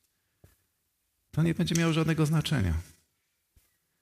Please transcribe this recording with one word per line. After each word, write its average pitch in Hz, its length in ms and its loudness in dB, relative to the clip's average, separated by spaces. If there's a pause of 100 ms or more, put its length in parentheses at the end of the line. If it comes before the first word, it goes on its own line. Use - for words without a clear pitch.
(1300)
To 151 120 -2
nie 165 120 0
będzie 170 200 -2
miało 165 180 2
żadnego 156 340 0
znaczenia. 143 480 0 (1300)